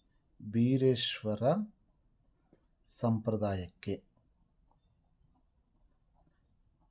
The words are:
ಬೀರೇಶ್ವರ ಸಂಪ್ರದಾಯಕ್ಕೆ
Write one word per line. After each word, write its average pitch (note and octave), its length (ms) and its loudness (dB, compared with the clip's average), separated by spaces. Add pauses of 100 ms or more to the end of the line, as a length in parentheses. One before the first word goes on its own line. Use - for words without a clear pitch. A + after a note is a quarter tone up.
(420)
ಬೀರೇಶ್ವರ A#2 1000 2 (1400)
ಸಂಪ್ರದಾಯಕ್ಕೆ G#2 1200 -2 (2750)